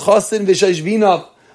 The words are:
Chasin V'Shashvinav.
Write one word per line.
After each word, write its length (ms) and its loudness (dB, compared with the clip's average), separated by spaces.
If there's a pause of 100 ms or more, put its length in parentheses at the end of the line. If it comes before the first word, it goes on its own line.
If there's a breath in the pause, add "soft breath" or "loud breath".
Chasin 420 0
V'Shashvinav. 800 0 (280 soft breath)